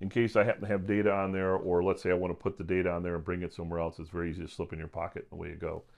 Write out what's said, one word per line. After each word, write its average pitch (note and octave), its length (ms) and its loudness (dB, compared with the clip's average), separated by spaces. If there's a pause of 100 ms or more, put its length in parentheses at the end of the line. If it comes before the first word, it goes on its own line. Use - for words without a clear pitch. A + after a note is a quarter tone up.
in F#2+ 80 -4
case A2+ 280 2
I G#2 80 8
happen G#2+ 180 2
to G2+ 60 -6
have G2 180 0
data G#2 240 4
on G2 220 2
there, F#2+ 220 2
or F2 280 2
let's F#2 200 2
say F#2 80 2
I F2+ 40 6
wanna F2+ 200 0
put - 240 -4
the F2 60 -8
data F2+ 260 2
on F2 120 -2
there F2 120 -2
and E2 100 -6
bring F2+ 180 -4
it E2+ 120 -8
somewhere E2+ 260 -6
else. E2 180 -4
It's E2 120 -14
very E2+ 200 -4
easy E2 120 -8
to D2+ 60 -10
slip - 260 -8
in D#2 40 -10
your D#2 100 -10
pocket - 420 -8
and E2 80 -14
away E2 120 -8
you D#2 60 -12
go. D#2+ 280 -6 (140)